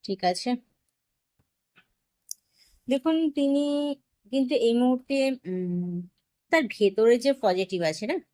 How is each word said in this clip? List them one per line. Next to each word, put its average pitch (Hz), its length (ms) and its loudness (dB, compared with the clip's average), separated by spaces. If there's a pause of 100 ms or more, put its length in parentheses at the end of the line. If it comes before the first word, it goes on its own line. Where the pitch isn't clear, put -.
ঠিক 190 200 -8
আছে, 180 260 0 (2500)
দেখুন 277 280 0 (160)
তিনি 285 340 0 (680)
কিন্তু 269 220 0 (140)
এই 233 140 2
মুহূর্তে, 254 360 0 (280)
উম, 180 500 -4 (560)
তার 320 120 4 (120)
ভেতরে 220 400 4 (100)
যে 277 60 4 (120)
পজিটিভ 185 380 0 (100)
আছে 156 200 -8
না 359 60 -2 (160)